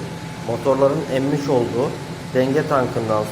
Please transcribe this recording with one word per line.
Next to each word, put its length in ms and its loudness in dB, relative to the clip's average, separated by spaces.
motorların 540 2
emmiş 340 0
olduğu 420 2
denge 340 2
tankından 640 0